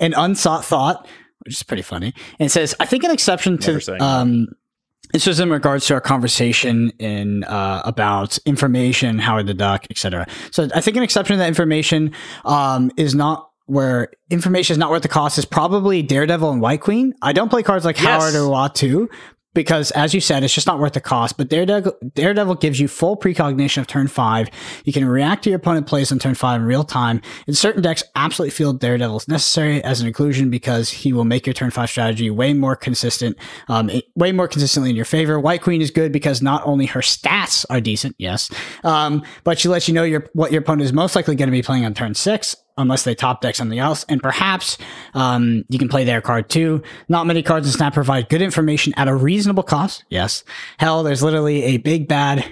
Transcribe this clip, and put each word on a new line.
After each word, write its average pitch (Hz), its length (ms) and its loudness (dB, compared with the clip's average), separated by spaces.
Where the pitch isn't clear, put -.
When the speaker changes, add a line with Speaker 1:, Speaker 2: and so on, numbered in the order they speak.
Speaker 1:
an 165 140 0
unsought 170 500 0
thought, 147 420 0
which - 100 -12
is - 80 -8
pretty - 220 -6
funny. 90 280 -6
And 151 60 2
it 135 40 -2
says, 156 300 0
"I 160 60 2
think 254 180 0
an 339 80 2
exception 180 460 0
to, - 100 -4
Speaker 2:
Never 151 120 0
saying 92 200 -8
that. 135 40 2
Speaker 1:
um, 123 440 2
this 156 140 2
was 170 140 2
in 175 100 2
regards 139 360 0
to 147 80 2
our 131 60 0
conversation 120 960 2
in, 101 460 -2
uh, 98 400 -4
about 104 600 -2
information, 127 720 2
Howard 110 300 0
the 101 60 -2
Duck, 98 360 0
et - 80 -8
cetera." 90 280 -4
So 151 220 0
I 165 60 2
think 214 160 0
an 254 60 2
exception 202 320 0
to 196 40 2
that 180 100 2
information, 156 640 0
um, 131 520 2
is 147 180 2
not 147 340 0
where 131 440 0
information 175 440 2
is 151 40 2
not 156 120 0
worth 160 120 0
the 151 60 -2
cost 151 300 0
is 143 60 -2
probably 185 580 0
Daredevil 151 480 0
and 127 100 0
White 127 200 0
Queen. 240 420 0
I 143 100 0
don't 233 160 2
play 240 140 2
cards 190 220 2
like 165 160 0
Speaker 2:
Yes. 165 60 4
Speaker 1:
Howard 156 120 2
or 147 160 2
Uatu 139 580 2
because, 156 400 0
as 147 220 2
you 190 60 2
said, 139 240 2
it's 131 100 2
just 156 140 0
not 170 100 0
worth 147 140 0
the 135 80 -4
cost. 117 360 0
But 131 120 -4
Daredevil, 185 440 2
Daredevil 190 420 2
gives 143 220 0
you 143 80 2
full 180 300 0
precognition 143 640 0
of 127 80 -6
turn 135 180 0
five. 113 420 0
You 143 80 -2
can 139 120 2
react 139 400 0
to 220 60 4
your 185 60 2
opponent 165 320 0
plays 139 240 0
on 131 80 0
turn 131 160 0
five 123 240 0
in 113 80 0
real 135 160 2
time. 117 360 0
And 147 80 -2
certain 202 260 2
decks 165 220 0
absolutely 151 380 -2
feel 147 200 0
Daredevil 120 440 0
is 104 120 -6
necessary 151 540 0
as 123 180 -2
an 120 60 0
inclusion 135 440 0
because 120 400 -2
he - 220 -2
will 120 120 2
make 120 240 0
your 127 60 -2
turn 127 180 -2
five 117 180 -2
strategy 113 400 -2
way 123 240 0
more 135 220 0
consistent, 120 600 -2
um, 113 220 0
i-, 120 120 -2
way 175 160 2
more 185 160 2
consistently 139 440 0
in 120 60 0
your 110 80 -2
favor. 156 360 0
White 170 220 0
Queen 170 200 2
is 143 80 -2
good 160 220 0
because 143 300 0
not 139 220 2
only 139 220 2
her 127 140 -4
stats - 680 0
are 127 100 2
decent, 107 380 -4
yes, 92 320 -6
um, 151 400 0
but 165 160 2
she 175 100 0
lets 175 200 2
you 165 60 2
know 165 100 2
your, 156 280 -2
what 156 200 0
your 160 100 2
opponent 151 200 0
is 131 100 0
most 170 240 0
likely 160 180 2
gonna 131 160 2
be 127 120 2
playing 127 220 0
on 107 80 -2
turn 107 220 -4
six, - 400 -2
unless 131 240 0
they 117 140 -2
top 127 260 -2
deck 120 140 -2
something 117 240 -4
else. 151 280 -2
And 135 140 0
perhaps, 185 560 -2
um, 120 560 2
you 127 100 -2
can 127 100 2
play 135 160 2
their 117 180 0
card 117 260 -2
too. 160 340 0
Not 170 160 2
many 165 160 0
cards 156 240 0
in 139 80 0
Snap 143 180 0
provide 135 380 0
good 160 100 2
information 156 560 0
at 139 100 2
a 135 80 2
reasonable 190 500 2
cost. 160 440 -2
Yes. - 360 -4
Hell, 160 240 2
there's 143 200 0
literally 151 420 2
a 131 140 2
big 147 300 0
bad 143 300 2